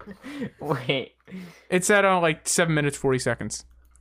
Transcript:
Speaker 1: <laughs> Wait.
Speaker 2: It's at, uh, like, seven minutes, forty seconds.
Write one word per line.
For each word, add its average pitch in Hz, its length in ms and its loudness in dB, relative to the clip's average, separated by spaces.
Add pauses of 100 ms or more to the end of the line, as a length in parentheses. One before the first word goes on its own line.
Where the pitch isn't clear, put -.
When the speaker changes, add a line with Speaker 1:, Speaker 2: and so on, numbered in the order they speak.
(300)
Speaker 1:
<laughs> 277 320 -12
Wait. 139 560 -4 (520)
Speaker 2:
It's 180 220 0
at, 202 160 6
uh, 185 140 4
like, 160 280 0
seven 165 260 2
minutes, 143 220 0
forty 131 220 0
seconds. - 480 -4 (340)